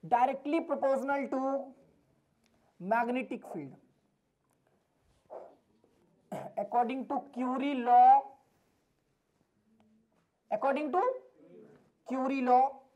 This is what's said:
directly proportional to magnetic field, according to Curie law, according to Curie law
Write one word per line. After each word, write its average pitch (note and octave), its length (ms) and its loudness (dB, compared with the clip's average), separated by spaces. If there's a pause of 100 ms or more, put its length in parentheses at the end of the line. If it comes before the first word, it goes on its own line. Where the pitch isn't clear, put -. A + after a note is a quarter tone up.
directly C4 540 0
proportional C4+ 680 -2
to C4+ 320 -4 (1200)
magnetic A#3 600 -2 (120)
field, C#3+ 180 -10 (2750)
according A#3+ 500 -2
to C4+ 140 -4 (120)
Curie C4 420 -4
law, B3 480 8 (2250)
according C4+ 400 -2
to F4+ 100 0 (1080)
Curie C4 320 -4
law B3+ 400 2 (140)